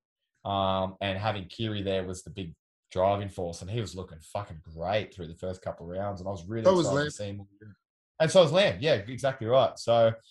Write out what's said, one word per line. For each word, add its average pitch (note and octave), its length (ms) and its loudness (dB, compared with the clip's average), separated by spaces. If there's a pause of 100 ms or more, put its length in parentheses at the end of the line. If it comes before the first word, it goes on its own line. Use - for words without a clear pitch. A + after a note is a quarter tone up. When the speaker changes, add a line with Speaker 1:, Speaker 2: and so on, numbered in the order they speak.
(440)
Speaker 1:
um, F#2+ 560 0
and G2 160 -2
having G#2 300 -4
Keary G#2+ 360 -6
there F#2+ 220 -2
was F#2 180 -10
the - 60 -18
big E2 260 -10 (380)
driving G2 380 0
force, F2 320 -8
and F#2 80 -10
he A#2 100 -4
was F2 140 -8
looking E2+ 260 -12
fucking F2+ 400 -10 (160)
great F#2 380 -2
through E2+ 140 -10
the E2 80 -14
first F#2 260 -8
couple E2+ 240 -10
of F2 100 -8
rounds, G2 240 -6
and F#2 80 -8
I G2+ 40 -4
was E2+ 140 -10
really A2+ 180 -4
Speaker 2:
So F#3+ 100 6
was F3 120 4
Speaker 1:
excited A#2+ 120 0
Speaker 2:
Lamb. D3 80 0
Speaker 1:
to - 60 -6
see G#2 160 -10
him. G2+ 180 -12 (760)
And D#3+ 100 2
so F3+ 120 10
was C#3+ 100 4
Lamb, F#3 280 4
yeah, D3+ 140 2
exactly A2+ 520 -2
right. A#2+ 320 4
So, A#2 340 6 (180)